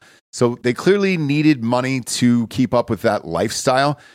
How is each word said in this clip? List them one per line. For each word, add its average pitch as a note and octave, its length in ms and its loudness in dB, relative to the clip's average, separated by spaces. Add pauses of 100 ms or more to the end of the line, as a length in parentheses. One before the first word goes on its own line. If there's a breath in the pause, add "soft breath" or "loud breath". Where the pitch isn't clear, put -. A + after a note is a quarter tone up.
(340 soft breath)
So A#2+ 280 0
they B2 120 0
clearly G3 420 0
needed D3 480 0
money B2+ 380 -2
to A#2+ 460 0
keep B2+ 260 -2
up A#2+ 160 0
with G#2 140 -4
that G#2+ 220 0
lifestyle. B2+ 720 -2 (180 loud breath)